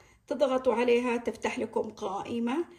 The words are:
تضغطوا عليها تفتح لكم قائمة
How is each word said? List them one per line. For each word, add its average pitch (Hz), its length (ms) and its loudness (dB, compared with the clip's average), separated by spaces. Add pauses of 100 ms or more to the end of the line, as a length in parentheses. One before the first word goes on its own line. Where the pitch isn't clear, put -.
(280)
تضغطوا 262 460 2
عليها 240 440 4
تفتح 220 420 -4
لكم 214 300 -2
قائمة 233 760 -4 (140)